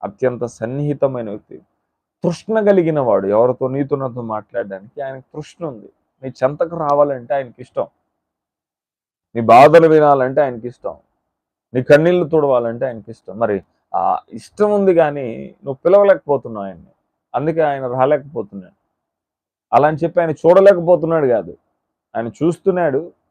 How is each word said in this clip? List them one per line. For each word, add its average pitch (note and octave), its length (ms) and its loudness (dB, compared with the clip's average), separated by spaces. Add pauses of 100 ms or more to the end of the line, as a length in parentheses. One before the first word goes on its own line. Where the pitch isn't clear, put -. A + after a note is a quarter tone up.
అత్యంత A#2+ 420 -6
సన్నిహితమైన C3 840 -6
వ్యక్తి, - 280 -16 (680)
తృష్ణ F#3+ 360 -4
కలిగిన F#3 400 2
వాడు. G2+ 280 0
ఎవరితో? B2 400 0
నీతో C#3 280 -4
నాతో B2+ 260 -8
మాట్లాడడానికి G#2+ 800 -10
ఆయనకు C3+ 360 -14
తృష్ణ D3+ 280 -14
ఉంది. A2+ 240 -14 (340)
నీ C3+ 60 -12
చెంతకు D3 460 -4
రావాలంటే C#3+ 580 0
ఆయనకి C3 280 -6
ఇష్టం, B2 260 -8 (1500)
నీ A#2 60 -4
బాధలు D3 460 8
వినాలంటే C#3+ 540 2
ఆయనకి B2 260 -6
ఇష్టం, G2+ 280 -12 (800)
నీ B2+ 100 -2
కన్నీళ్లు E3 460 4
తుడవాలంటే B2+ 560 0
ఆయనకి A2+ 260 -12
ఇష్టం. G2+ 280 -18
మరి G#2 240 -2 (320)
ఆ F2+ 240 -2 (100)
ఇష్టం G#3 420 -4
ఉంది G3 240 2
కానీ C#3 680 -2
నువ్వు C3+ 220 -8
పిలవలేకపోతున్నావు D3 800 2
ఆయన్ని, E2+ 260 -16 (440)
అందుకే D#3 260 -2
ఆయన C#3 260 -2
రాలేకపోతున్నాడు. B2+ 880 -4 (1000)
అలా C3+ 120 4
అని D#3 100 -2
చెప్పి E3 220 -2
ఆయన E3 120 0
చూడలేకపోతున్నాడు E3 960 4
కాదు, G2 300 -2 (580)
ఆయన A2+ 120 -6
చూస్తున్నాడు, E3 840 -2 (200)